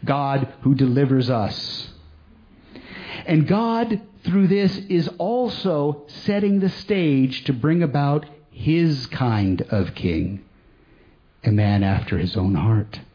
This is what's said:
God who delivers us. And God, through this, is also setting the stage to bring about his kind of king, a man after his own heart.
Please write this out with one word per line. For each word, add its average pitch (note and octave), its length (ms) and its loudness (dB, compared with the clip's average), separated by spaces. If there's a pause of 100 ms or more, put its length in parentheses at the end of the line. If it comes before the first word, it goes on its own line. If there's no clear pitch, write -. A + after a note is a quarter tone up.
God C#3 560 -2
who C3+ 140 4
delivers C3 540 2
us. - 600 -4 (1400)
And D#3 220 2
God, A3+ 540 0 (220)
through F#3+ 240 2
this, G3 300 2
is E3+ 300 -2 (100)
also F3 840 -2 (220)
setting G3+ 340 2
the F#3+ 100 2
stage D3 760 0
to C#3+ 80 0
bring D#3 280 2
about D3 440 0 (260)
his D#3 560 0
kind G2+ 560 0
of G2 320 -2
king, F#2 480 -4 (1000)
a A2 80 2
man G2+ 320 4
after G2 340 0
his F#2 200 -2
own F#2+ 180 0
heart. G#2+ 440 0 (160)